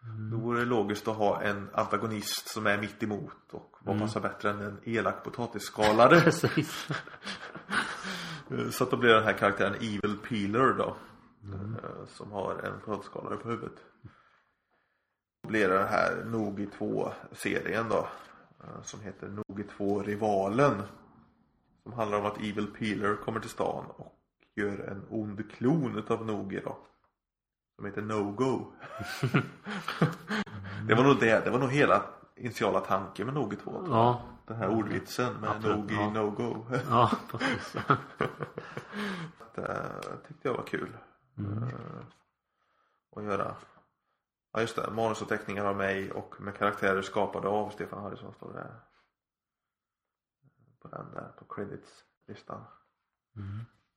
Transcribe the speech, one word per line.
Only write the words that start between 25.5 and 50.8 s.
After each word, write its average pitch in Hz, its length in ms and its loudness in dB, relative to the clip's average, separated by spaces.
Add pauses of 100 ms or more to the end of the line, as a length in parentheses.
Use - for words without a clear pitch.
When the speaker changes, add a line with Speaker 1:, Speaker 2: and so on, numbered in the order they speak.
Speaker 2:
klon 123 460 2
utav 107 280 -2
Nogi 98 400 -4
då. - 120 -8 (1000)
Som 104 100 -12
heter 101 160 -6
No-Go. 107 680 0 (500)
<laughs> - 200 4 (1500)
Det 107 80 8
var 120 80 8
nog 139 160 8
det. 113 260 6
Det 92 40 2
var 117 100 2
nog 131 120 2
hela 104 320 6 (320)
initiala 104 440 0
tanken 95 460 -2
med 135 100 -4
Nogi 107 200 -2
två, - 160 -10
tror 185 160 -6
jag. 123 100 2
Speaker 1:
Ja. 120 240 6 (260)
Speaker 2:
Den 110 100 -8
här 98 120 0
ordvitsen 107 640 0
med 104 160 -6
Speaker 1:
Absolut, 107 280 0
Speaker 2:
Nogi 107 180 -2
Speaker 1:
ja. 104 180 2
Speaker 2:
No-Go. 110 520 -2 (120)
<laughs> - 120 -4
Speaker 1:
Ja, 117 220 6 (200)
precis. - 440 -4 (1800)
Speaker 2:
Det - 360 -4 (360)
tyckte - 200 -8
jag 123 60 0
var 110 100 -4
kul. - 340 -6 (400)
Speaker 1:
Mm. 104 260 -4
Speaker 2:
Eh, 123 60 -4 (1500)
att 104 80 -8
göra. 101 320 -2 (960)
Ja, 110 80 2
just 117 140 0
det. - 160 -2
Manus 110 300 0
och 101 80 -6
teckningar 104 360 -2
av 98 120 2
mig 98 340 0
och - 300 -10
med 98 160 -8
karaktärer 101 440 2
skapade 95 460 0
av 104 220 0
Stefan - 340 -10
Harrison - 300 -12
står - 200 -16
det - 180 -12 (2000)